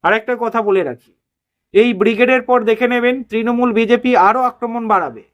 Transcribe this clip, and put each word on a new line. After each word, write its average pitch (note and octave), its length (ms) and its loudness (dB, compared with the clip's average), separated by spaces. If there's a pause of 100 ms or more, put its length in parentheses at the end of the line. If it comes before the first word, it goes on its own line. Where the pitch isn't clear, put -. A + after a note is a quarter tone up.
আর E3+ 100 0
একটা A3 260 -4
কথা A3+ 220 -4
বলে G3 220 0
রাখি, B2 300 -10 (600)
এই A3 200 4
ব্রিগেডের A#3 480 2
পর B3 220 0
দেখে A3+ 240 0
নেবেন B3 360 0
তৃণমূল, A#3+ 500 -2
বিজেপি A#3+ 420 2
আরও A3+ 260 2
আক্রমণ A#3+ 460 -6
বাড়াবে। D#3+ 360 -2 (100)